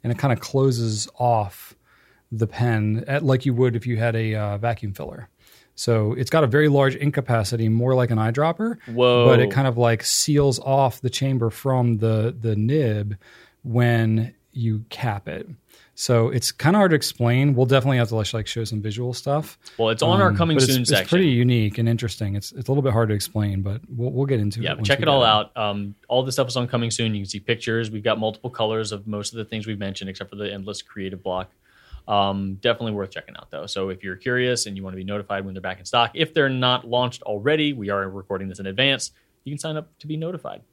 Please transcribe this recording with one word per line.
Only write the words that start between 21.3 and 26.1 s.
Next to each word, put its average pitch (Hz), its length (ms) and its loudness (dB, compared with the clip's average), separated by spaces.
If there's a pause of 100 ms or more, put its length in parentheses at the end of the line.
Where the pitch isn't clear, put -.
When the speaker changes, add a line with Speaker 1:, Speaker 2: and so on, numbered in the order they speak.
Speaker 1:
and 117 100 0
interesting. 107 480 -2
It's, - 160 -8
it's 120 160 -10
a 131 40 -2
little 139 100 2
bit 131 100 0
hard 110 180 2
to 107 60 2
explain, 101 460 -4
but 98 280 -6
we'll, 123 220 -6
we'll 131 140 -2
get 131 160 0
into 104 200 -4
Speaker 2:
Yeah, 82 100 -2
Speaker 1:
it 69 80 -4
once 107 80 -4
Speaker 2:
check 139 120 2
Speaker 1:
we - 40 -2
Speaker 2:
it - 20 -2
Speaker 1:
get 151 60 4
Speaker 2:
all 135 120 4
Speaker 1:
out. 107 320 2
Speaker 2:
out. 107 160 -2
Um, 101 240 -8 (140)
all 127 140 2